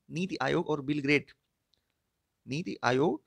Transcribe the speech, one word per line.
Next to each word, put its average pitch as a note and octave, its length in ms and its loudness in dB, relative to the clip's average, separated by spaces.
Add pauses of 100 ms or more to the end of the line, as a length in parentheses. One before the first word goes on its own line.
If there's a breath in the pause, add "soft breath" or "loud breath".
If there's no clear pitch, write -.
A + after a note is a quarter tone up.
नीति F3 320 -4
आयोग D3 280 0
और D3+ 120 -2
बिल D3 200 -2
ग्रेट, C#3 300 2 (1160)
नीति D#3 360 -6
आयोग C3+ 440 2